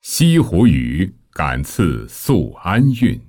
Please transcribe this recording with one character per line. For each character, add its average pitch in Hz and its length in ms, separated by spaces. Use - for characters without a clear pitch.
西 165 380
湖 117 260
雨 135 480
感 67 280
次 69 480
宿 - 440
安 113 360
韵。 - 260